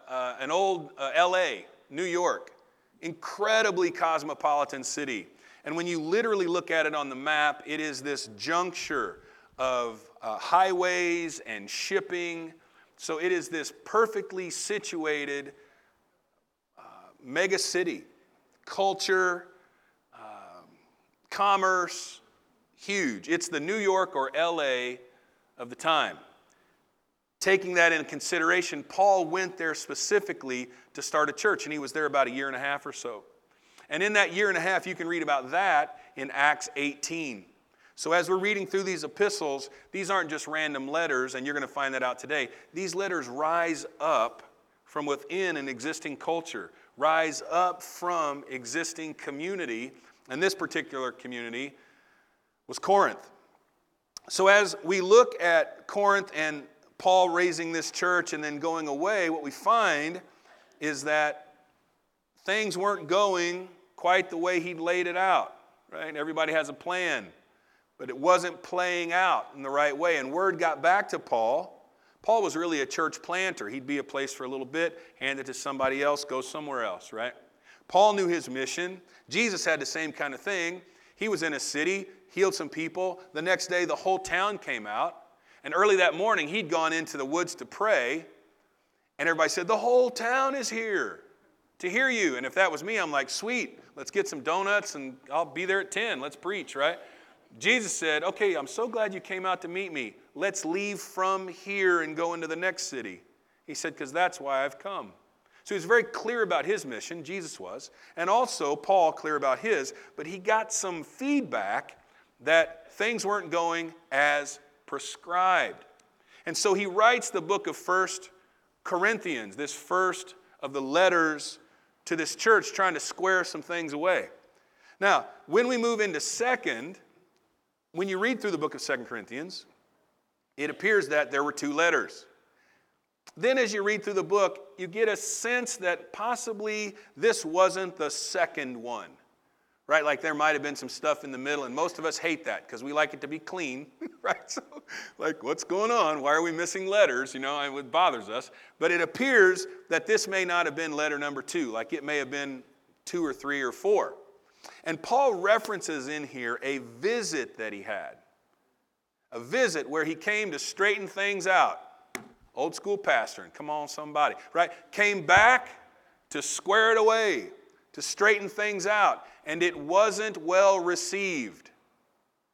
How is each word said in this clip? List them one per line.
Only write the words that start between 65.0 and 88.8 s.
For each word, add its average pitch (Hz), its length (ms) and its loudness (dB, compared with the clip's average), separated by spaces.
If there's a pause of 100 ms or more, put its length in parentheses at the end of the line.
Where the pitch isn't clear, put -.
it 175 100 -2
out, 180 400 2 (340)
right? 156 240 -8
Everybody 156 380 0
has 156 160 2
a 143 60 -10
plan, 160 540 -2 (720)
but 127 120 -8
it 123 60 -8
wasn't 175 460 4
playing 180 500 -2
out 175 440 2
in 135 60 -12
the 135 80 -6
right 143 260 4
way. 165 220 2
And 131 120 -4
word 180 280 0
got 160 220 0
back 190 280 4
to 165 100 -4
Paul. 131 720 -2 (320)
Paul 220 200 4
was 156 120 -2
really 160 280 0
a 135 40 0
church - 360 -4
planter. 175 460 -4
He'd 127 180 -8
be 143 120 -2
a 135 60 -4
place 139 280 -6
for 135 120 -10
a 127 40 -8
little 135 180 -6
bit, 165 340 -2 (180)
hand 135 220 -4
it 131 60 -10
to 131 80 -10
somebody 135 500 -2
else, 143 200 0
go 131 160 -4
somewhere 135 440 -6
else, 92 280 -8
right? 117 200 -6 (560)
Paul 208 240 6
knew 196 160 0
his 170 200 -2
mission. 170 520 -6 (280)
Jesus 190 360 0
had 160 160 2
the 135 60 -6
same 160 260 -4
kind 143 220 -4
of 123 60 -14
thing. 180 420 -4 (340)
He 214 120 -2
was 170 140 0
in 156 120 0
a 131 60 -4
city, 185 460 -2 (240)
healed 190 240 2
some 156 140 -6
people. 175 520 -6 (120)
The 151 100 -4
next 180 240 2
day, 180 180 2
the 151 120 0
whole 190 220 0
town 185 400 -2
came 117 280 -6
out. 120 300 -2 (480)
And 147 100 -4
early 196 220 6
that 175 180 6
morning, 180 340 2
he'd 185 220 -4
gone 160 240 2
into 156 240 -4
the 139 80 -4
woods 170 300 -2
to 120 100 -12
pray. 160 580 0 (920)